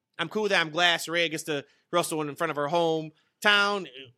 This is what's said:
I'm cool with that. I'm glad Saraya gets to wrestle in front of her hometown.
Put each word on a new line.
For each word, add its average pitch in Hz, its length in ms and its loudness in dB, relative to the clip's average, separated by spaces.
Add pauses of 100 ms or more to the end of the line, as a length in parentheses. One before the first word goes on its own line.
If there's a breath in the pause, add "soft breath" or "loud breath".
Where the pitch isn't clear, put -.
(180)
I'm 165 100 -4
cool 214 140 -4
with 202 100 0
that. 180 80 4
I'm 160 100 -2
glad 170 300 2
Saraya 170 300 -2
gets 156 140 -8
to 147 200 -4 (280 soft breath)
wrestle 165 300 0
in 147 140 -6
front 165 140 -2
of 143 60 -6
her 143 120 -2
hometown. 175 1160 0 (320)